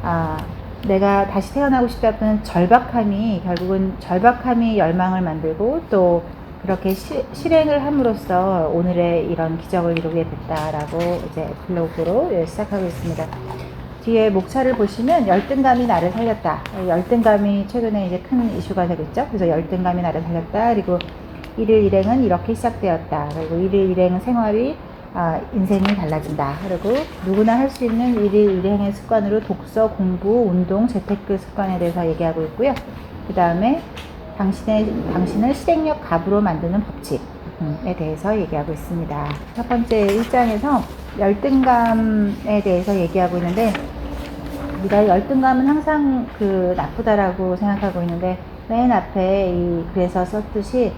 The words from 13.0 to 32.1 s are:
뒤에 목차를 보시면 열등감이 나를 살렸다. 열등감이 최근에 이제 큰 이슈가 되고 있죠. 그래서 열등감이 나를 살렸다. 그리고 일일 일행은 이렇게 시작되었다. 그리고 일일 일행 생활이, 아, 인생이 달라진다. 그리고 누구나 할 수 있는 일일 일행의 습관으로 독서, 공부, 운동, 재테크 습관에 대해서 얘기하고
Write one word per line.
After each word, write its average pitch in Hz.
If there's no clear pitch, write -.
뒤에 220
목차를 247
보시면 233
열등감이 247
나를 175
살렸다. 214
열등감이 202
최근에 214
이제 180
큰 233
이슈가 185
되고 165
있죠. 240
그래서 190
열등감이 180
나를 160
살렸다. 170
그리고 185
일일 220
일행은 202
이렇게 196
시작되었다. 165
그리고 160
일일 190
일행 180
생활이, 233
아, 165
인생이 190
달라진다. 156
그리고 196
누구나 220
할 269
수 262
있는 233
일일 202
일행의 202
습관으로 208
독서, -
공부, 202
운동, 180
재테크 202
습관에 190
대해서 175
얘기하고 160